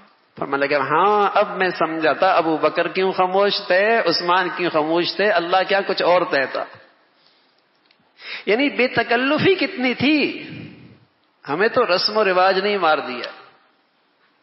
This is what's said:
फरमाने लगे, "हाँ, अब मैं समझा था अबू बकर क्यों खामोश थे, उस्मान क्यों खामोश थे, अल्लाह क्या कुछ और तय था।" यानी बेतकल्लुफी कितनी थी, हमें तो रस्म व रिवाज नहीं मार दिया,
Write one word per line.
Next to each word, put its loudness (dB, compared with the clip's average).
फरमाने -4
लगे, 0
"हाँ, 2
अब 0
मैं 2
समझा 0
था 2
अबू 0
बकर 0
क्यों -2
खामोश 0
थे, 2
उस्मान 0
क्यों -4
खामोश -2
थे, 2
अल्लाह 0
क्या 0
कुछ -4
और 4
तय -2
था।" -8
यानी 2
बेतकल्लुफी 2
कितनी -2
थी, 0
हमें 0
तो 0
रस्म 0
व 2
रिवाज 2
नहीं -2
मार 2
दिया, -10